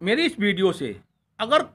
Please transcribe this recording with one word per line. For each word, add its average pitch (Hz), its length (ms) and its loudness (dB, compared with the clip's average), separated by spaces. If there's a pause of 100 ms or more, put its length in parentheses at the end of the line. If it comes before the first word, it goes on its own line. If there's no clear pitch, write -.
मेरी 240 240 0
इस - 140 -4
वीडियो 190 340 2
से 104 260 -8 (400)
अगर 269 240 2 (120)